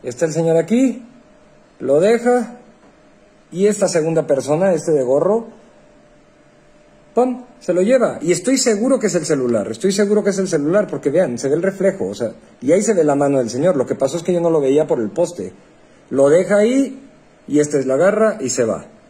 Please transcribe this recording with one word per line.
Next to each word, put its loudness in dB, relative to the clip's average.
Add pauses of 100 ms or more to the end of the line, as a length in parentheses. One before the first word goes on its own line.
Está -4
el -2
señor 0
aquí, 0 (760)
lo 2
deja, 0 (920)
y 0
esta 0
segunda 0
persona, 0
este -2
de 2
gorro, 0 (1600)
¡pum!, 0 (160)
se -4
lo 2
lleva. 2
Y -2
estoy 0
seguro 0
que -2
es -2
el -2
celular, 0
estoy -2
seguro 0
que 0
es -4
el -2
celular, 0
porque -4
vean, 0
se -4
ve 2
el -2
reflejo, -2
o -8
sea, -6 (300)
y -2
ahí 4
se 0
ve 2
la 2
mano 2
del -2
señor. 0
Lo 0
que -4
pasó -2
es -6
que -2
yo 0
no 0
lo 2
veía 2
por -2
el -4
poste. -6 (580)
Lo 4
deja 4
ahí, 0 (400)
y 2
este 0
la 0
agarra 2
y -4
se 0
va. -4 (240)